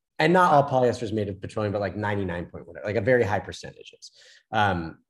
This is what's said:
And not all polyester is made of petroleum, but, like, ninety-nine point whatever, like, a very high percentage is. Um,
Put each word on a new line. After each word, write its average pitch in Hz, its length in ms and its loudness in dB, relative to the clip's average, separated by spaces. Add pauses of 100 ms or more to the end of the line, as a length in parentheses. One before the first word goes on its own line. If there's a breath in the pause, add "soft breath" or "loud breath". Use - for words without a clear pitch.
(180)
And 160 140 4
not 180 220 6
all 143 100 6
polyester 127 400 2
is 104 80 -6
made 104 160 -2
of 95 140 -8
petroleum, 104 320 -4
but, 104 80 -2
like, 98 160 -4
ninety-nine 98 480 -4
point 71 200 -16
whatever, 82 200 -14
like, 101 100 -2
a 113 60 0
very 120 220 4
high 98 180 0
percentage - 580 -16
is. - 120 -20 (420 soft breath)
Um, 92 460 0 (100)